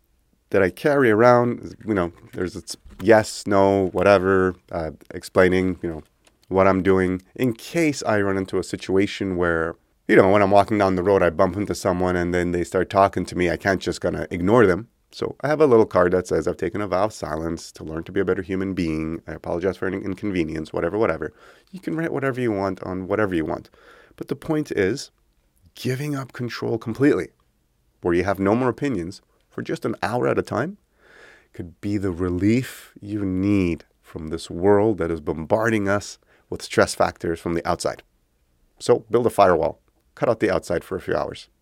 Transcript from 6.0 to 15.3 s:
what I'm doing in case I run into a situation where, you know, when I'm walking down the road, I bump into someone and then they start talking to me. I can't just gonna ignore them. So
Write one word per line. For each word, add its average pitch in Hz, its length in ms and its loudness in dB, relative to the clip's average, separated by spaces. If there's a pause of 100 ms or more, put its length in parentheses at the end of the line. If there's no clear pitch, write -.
what 95 180 4
I'm 95 160 4
doing 92 380 2 (140)
in 123 180 -2
case 156 520 -4
I 107 180 0
run 98 160 -2
into 95 200 -4
a 87 60 -2
situation 95 720 -2
where, 82 400 -2 (320)
you 214 80 4
know, 98 140 8
when 104 100 6
I'm 95 100 4
walking 101 280 4
down 95 180 2
the 90 60 -2
road, 95 200 4
I 87 60 4
bump 87 300 0
into 92 160 -4
someone 90 420 0
and 87 160 -2
then 87 200 0
they 87 120 -2
start 90 240 -2
talking 98 380 2
to 90 100 -10
me. 87 140 2
I 82 80 -2
can't 95 240 0
just 87 180 -6
gonna 85 300 -4
ignore 101 340 4
them. 92 240 2 (220)
So - 320 -8